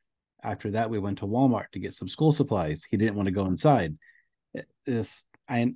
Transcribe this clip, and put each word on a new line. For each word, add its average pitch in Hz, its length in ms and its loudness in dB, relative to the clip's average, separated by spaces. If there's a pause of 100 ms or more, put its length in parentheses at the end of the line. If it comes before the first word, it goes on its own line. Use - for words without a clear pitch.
(440)
After 104 280 -6
that, 113 180 0
we 110 100 -2
went 98 200 -4
to 101 80 -6
Walmart 117 460 2
to 98 60 -10
get 92 140 -8
some - 140 -12
school 156 240 4
supplies. 98 580 0
He 110 80 0
didn't 104 180 2
wanna 98 160 0
go 95 140 0
inside. 95 520 2 (560)
It, - 140 -10 (180)
it's, 117 400 -4 (260)
I, 120 240 2